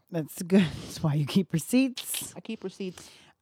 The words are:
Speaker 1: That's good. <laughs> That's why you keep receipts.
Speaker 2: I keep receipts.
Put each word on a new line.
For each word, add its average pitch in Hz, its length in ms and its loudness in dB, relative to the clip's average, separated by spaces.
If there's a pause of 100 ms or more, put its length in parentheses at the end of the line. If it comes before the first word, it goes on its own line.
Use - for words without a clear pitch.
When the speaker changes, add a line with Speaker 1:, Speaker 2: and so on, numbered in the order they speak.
(120)
Speaker 1:
That's 165 300 -4
good. 185 240 6
<laughs> - 160 -4
That's - 220 -12
why 147 100 2
you 151 120 2
keep - 280 2
receipts. - 840 0
Speaker 2:
I 185 60 -16
keep 220 220 -10
receipts. 185 460 -10 (320)